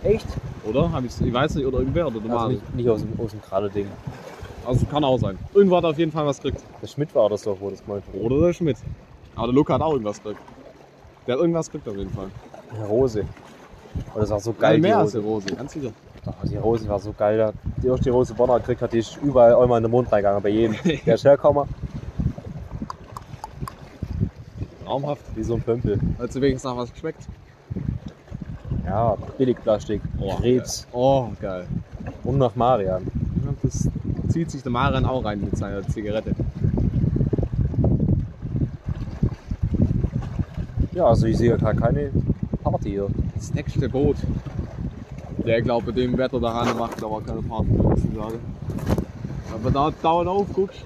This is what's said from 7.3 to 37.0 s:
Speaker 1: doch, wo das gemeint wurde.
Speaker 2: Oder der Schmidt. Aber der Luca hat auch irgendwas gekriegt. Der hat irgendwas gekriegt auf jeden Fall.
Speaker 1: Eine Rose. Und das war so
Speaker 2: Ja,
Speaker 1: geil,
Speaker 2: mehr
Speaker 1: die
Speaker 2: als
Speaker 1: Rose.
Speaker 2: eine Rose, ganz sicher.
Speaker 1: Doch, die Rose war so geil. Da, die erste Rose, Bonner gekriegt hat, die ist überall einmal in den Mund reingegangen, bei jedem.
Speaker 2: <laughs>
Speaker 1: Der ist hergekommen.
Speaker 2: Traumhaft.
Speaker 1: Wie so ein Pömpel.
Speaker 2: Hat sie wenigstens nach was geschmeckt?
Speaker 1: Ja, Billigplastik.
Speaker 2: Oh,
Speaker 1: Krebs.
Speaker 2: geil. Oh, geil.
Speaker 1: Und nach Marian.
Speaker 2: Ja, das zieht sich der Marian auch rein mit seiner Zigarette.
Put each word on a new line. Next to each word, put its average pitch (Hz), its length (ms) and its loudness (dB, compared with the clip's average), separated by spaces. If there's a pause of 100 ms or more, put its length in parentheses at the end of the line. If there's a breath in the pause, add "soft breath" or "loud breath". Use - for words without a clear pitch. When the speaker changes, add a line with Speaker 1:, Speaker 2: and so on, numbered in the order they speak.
Speaker 1:
doch, 101 160 -2
wo 98 100 -6
das 95 140 -12
gemeint 101 200 -8 (100)
wurde. 95 100 -6 (120)
Speaker 2:
Oder 156 120 4
der 175 60 2
Schmidt. 151 240 0 (580)
Aber 117 120 -2
der 123 80 2
Luca 147 180 4
hat 131 80 2
auch 156 120 0
irgendwas 104 280 -4
gekriegt. 104 180 -10 (880)
Der - 80 0
hat 143 60 0
irgendwas 165 280 0
gekriegt 143 200 -10
auf 101 80 -8
jeden 95 140 -6
Fall. 95 160 -8 (480)
Speaker 1:
Eine 110 120 -6
Rose. 110 340 2 (920)
Und 107 80 -2
das 104 80 0
war 107 100 0
so 113 120 -4
Speaker 2:
Ja, 104 80 -6
Speaker 1:
geil, 110 200 6
Speaker 2:
mehr 196 160 6
Speaker 1:
die 196 60 6
Speaker 2:
als 107 140 2
Speaker 1:
Rose. - 20 0
Speaker 2:
eine 104 100 -2
Rose, 107 280 -2
ganz 123 180 -10
sicher. 135 180 -6 (320)
Speaker 1:
Doch, - 100 -8 (100)
die 104 140 -2
Rose 110 300 0
war 101 120 0
so 104 160 -8
geil. 107 220 2
Da, 107 160 2 (300)
die 127 40 2
erste 127 240 2
Rose, 120 220 4
Bonner 120 260 4
gekriegt 120 220 -2
hat, 117 120 -2
die 117 60 4
ist - 240 -4
überall 123 320 8
einmal 123 220 8
in 113 60 2
den 113 80 2
Mund 123 200 4
reingegangen, 101 300 4
bei 101 80 2
jedem. 110 260 4 (140)
Speaker 2:
<laughs> 147 160 -2
Speaker 1:
Der 113 100 6
ist - 80 -2
hergekommen. 143 440 6 (3250)
Speaker 2:
Traumhaft. 139 360 -2 (140)
Speaker 1:
Wie 110 80 -4
so 113 120 -2
ein 110 60 -2
Pömpel. 117 380 0 (200)
Speaker 2:
Hat 120 140 -6
sie 127 80 -2
wenigstens 131 300 2
nach 123 60 -4
was 120 140 -6
geschmeckt? - 360 -10 (1600)
Speaker 1:
Ja, 104 280 2 (220)
Billigplastik. 110 640 0 (180)
Speaker 2:
Oh, 95 160 -2
Speaker 1:
Krebs. 123 560 0
Speaker 2:
geil. 120 80 -6
Oh, 131 280 4 (140)
geil. 92 260 -6 (560)
Speaker 1:
Und 131 160 0
nach 117 160 2
Marian. 101 480 2 (400)
Speaker 2:
Ja, 143 80 -4 (120)
das - 240 0 (420)
zieht 165 220 0
sich 135 120 -8
der 127 80 -4
Marian 131 340 2
auch 127 200 0
rein 104 160 -4
mit 98 160 -2
seiner 98 300 -4
Zigarette. 104 440 -2 (4000)